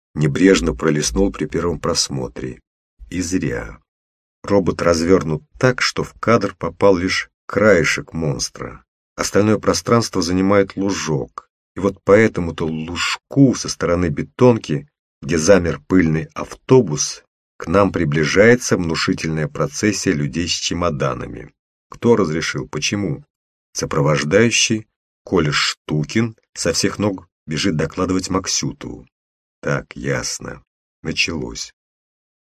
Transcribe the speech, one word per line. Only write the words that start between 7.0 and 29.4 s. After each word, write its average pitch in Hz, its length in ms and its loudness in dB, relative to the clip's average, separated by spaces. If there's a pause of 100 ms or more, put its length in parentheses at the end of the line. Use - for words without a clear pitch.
краешек 92 680 2
монстра. 67 720 -6 (320)
Остальное 101 440 2
пространство 110 640 0
занимает 95 540 2
лужок. 87 720 -6 (260)
И - 40 -12
вот 98 240 -2
по 98 100 4
этому-то 92 520 0
лужку 85 920 0
со - 120 -8
стороны 85 400 0
бетонки, 80 840 0 (320)
где 76 160 -2
замер 85 500 4
пыльный 80 460 2
автобус, - 880 0 (340)
к - 100 -12
нам 95 240 4
приближается 92 840 4
внушительная 80 720 -2
процессия 95 640 -2
людей 73 360 -2
с - 40 -4
чемоданами. 67 1040 -4 (360)
Кто 117 260 2
разрешил? 78 520 -2
Почему? 87 580 -6 (480)
Сопровождающий, 78 1120 0 (360)
Коля 80 280 0
Штукин, 92 840 -2 (180)
со - 200 -2
всех - 260 -2
ног 98 280 -2 (180)
бежит 80 300 -2
докладывать 90 540 -2
Максютову. 71 800 -6 (560)